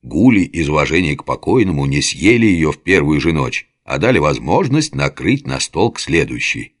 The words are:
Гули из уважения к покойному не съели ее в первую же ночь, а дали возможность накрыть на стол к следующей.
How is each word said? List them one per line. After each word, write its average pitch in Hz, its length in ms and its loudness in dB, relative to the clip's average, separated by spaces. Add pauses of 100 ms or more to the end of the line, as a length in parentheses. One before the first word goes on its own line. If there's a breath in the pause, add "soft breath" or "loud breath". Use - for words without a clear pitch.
Гули 98 400 4
из 80 260 -2
уважения 76 480 0
к - 100 -16
покойному 85 600 0
не 69 160 0
съели 113 460 2
ее 82 240 2
в - 100 -8
первую 76 400 2
же 82 120 0
ночь, 67 360 -4 (140)
а 69 160 -6
дали 110 180 2
возможность 87 800 0
накрыть 131 500 -2
на - 140 -6
стол 110 320 -2
к - 80 -14
следующей. - 800 -4